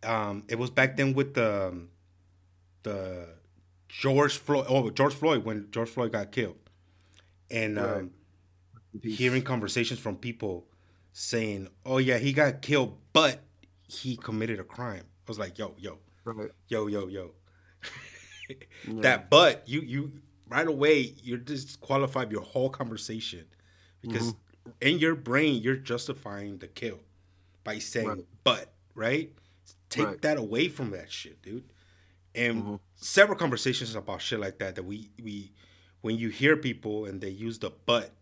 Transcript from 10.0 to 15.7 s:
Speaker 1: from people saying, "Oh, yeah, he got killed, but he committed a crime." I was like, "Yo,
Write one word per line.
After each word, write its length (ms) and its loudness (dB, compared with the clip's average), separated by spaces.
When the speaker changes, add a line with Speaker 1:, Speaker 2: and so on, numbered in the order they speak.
Speaker 1:
from 180 -6
people 500 -8
saying, 560 -4
"Oh, 120 0
yeah, 200 4
he 140 2
got 300 2
killed, 360 0
but 300 6
he 340 -8
committed 440 -4
a 40 -10
crime." 420 -10
I 220 -20
was 100 -10
like, 200 -8
"Yo, 200 -8